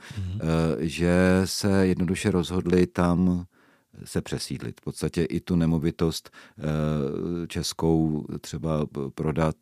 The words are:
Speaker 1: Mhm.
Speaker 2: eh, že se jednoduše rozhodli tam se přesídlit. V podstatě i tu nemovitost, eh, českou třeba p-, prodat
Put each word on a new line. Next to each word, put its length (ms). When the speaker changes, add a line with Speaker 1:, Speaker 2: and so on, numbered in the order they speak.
Speaker 1:
Mhm. 220
Speaker 2:
eh, 360
že 560
se 420
jednoduše 440
rozhodli 560
tam 580
se 160
přesídlit. 600
V 40
podstatě 400
i 160
tu 160
nemovitost, 760
eh, 40
českou 800
třeba 460
p-, 140
prodat 480